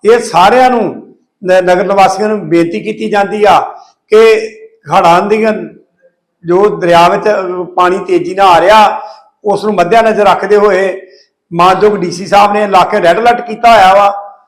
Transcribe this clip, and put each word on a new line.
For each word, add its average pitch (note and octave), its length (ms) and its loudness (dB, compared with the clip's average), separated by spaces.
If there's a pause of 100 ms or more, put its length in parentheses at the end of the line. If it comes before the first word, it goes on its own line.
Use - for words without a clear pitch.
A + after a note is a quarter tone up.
ਇਹ A3+ 140 2
ਸਾਰਿਆਂ A3+ 520 2
ਨੂੰ A3 460 -6 (280)
ਨ-, F#3 200 0
ਨਗਰ F3+ 200 0
ਨਿਵਾਸੀਆਂ F#3+ 440 0
ਨੂੰ G3+ 200 -6
ਬੇਨਤੀ E3+ 320 -2
ਕੀਤੀ G#3 300 -8
ਜਾਂਦੀ G3+ 340 -2
ਆ F3 160 4 (480)
ਕਿ A3 400 2 (440)
ਹੜ੍ਹਾਂ F3 300 2
ਦੀਆਂ G#3+ 300 -2 (920)
ਜੋ F#3 220 2
ਦਰਿਆ E3+ 400 2
ਵਿੱਚ, G3+ 200 -2
ਅਹ, F#3 360 -4
ਪਾਣੀ F3+ 340 -2
ਤੇਜ਼ੀ F#3 360 -4
ਨਾਲ G3 140 2
ਆ E3+ 120 4
ਰਿਹਾ, G3+ 400 2 (440)
ਉਸ G3+ 200 -4
ਨੂੰ G#3+ 100 -4
ਮੱਦੇਨਜ਼ਰ G3+ 520 0
ਰੱਖਦੇ G3 300 0
ਹੋਏ F#3+ 440 0 (520)
ਮਾਨਯੋਗ F#3 440 2
ਡੀ F3 140 -6
ਸੀ F#3 160 -12
ਸਾਹਿਬ G3+ 260 2
ਨੇ G#3 100 -2
ਇਲਾਕੇ G#3 400 0
ਰੈੱਡ F3 160 2
ਅਲਰਟ A#3 280 -2
ਕੀਤਾ A3 240 0
ਹੋਇਆ G3 240 4
ਵਾ। G3+ 540 -2